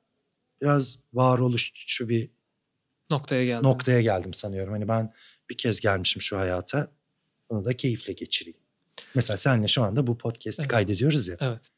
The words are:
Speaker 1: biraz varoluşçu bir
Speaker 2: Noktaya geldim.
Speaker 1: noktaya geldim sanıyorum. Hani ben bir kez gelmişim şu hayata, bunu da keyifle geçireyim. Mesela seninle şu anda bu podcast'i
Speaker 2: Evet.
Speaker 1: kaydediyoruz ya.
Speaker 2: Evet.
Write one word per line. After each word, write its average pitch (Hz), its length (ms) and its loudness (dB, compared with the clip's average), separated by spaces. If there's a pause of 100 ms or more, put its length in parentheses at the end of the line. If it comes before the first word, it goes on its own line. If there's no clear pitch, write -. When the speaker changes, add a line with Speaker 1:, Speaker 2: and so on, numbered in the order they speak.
(600)
Speaker 1:
biraz 143 380 2 (140)
varoluşçu 123 960 0
bir 113 200 -2 (800)
Speaker 2:
Noktaya 139 340 0
geldim. 120 180 0
Speaker 1:
noktaya 127 380 4
geldim 95 320 0
sanıyorum. 98 400 -4
Hani 104 140 -4
ben 113 260 0 (360)
bir 123 80 -10
kez 110 220 0
gelmişim 95 420 0
şu - 160 -2
hayata, 92 500 -2 (600)
bunu 104 160 -4
da 123 120 -4
keyifle 113 360 -4
geçireyim. - 440 -8 (580)
Mesela 110 220 2
seninle 117 300 2
şu 127 160 2
anda 117 240 2
bu 120 100 0
podcast'i 113 440 -6
Speaker 2:
Evet. 139 100 -4
Speaker 1:
kaydediyoruz 110 560 2
ya. 87 120 -8
Speaker 2:
Evet. 120 380 -6